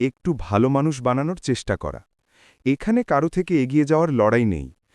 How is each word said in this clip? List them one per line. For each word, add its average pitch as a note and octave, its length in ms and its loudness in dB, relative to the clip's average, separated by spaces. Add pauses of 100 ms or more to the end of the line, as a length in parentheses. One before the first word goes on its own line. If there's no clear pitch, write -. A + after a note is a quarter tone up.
একটু C3+ 380 -2
ভালো G#2 300 2
মানুষ C#3 340 0
বানানোর C#3 340 -2
চেষ্টা A2+ 400 -4
করা। B1 240 -10 (640)
এখানে G#3+ 380 0
কারো D3+ 260 0
থেকে E3+ 340 0
এগিয়ে C#3 220 2
যাওয়ার D#3 260 2
লড়াই A#2 340 4
নেই, D2+ 280 -2 (220)